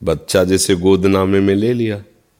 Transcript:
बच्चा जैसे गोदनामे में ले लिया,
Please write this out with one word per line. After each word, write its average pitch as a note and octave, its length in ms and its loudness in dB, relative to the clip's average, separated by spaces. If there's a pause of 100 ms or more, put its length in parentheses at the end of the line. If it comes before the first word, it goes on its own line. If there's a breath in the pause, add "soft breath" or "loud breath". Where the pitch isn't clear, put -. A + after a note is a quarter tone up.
बच्चा F2 400 0
जैसे F#2+ 300 0
गोदनामे F#2+ 680 2
में G2 140 0
ले G#2+ 180 0
लिया, A2+ 260 -4 (420)